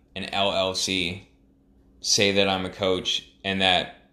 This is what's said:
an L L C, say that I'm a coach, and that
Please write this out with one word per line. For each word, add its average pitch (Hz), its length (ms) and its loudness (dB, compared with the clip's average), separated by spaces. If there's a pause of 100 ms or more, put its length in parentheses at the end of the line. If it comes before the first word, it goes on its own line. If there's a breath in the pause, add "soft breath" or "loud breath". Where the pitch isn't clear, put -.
(140)
an 95 120 -10
L 98 260 0
L 92 240 0
C, 95 540 -4 (720)
say 101 320 2
that 98 160 4
I'm 92 160 0
a 92 40 -6
coach, 92 640 -2 (140)
and 95 160 -2
that 92 340 2 (180)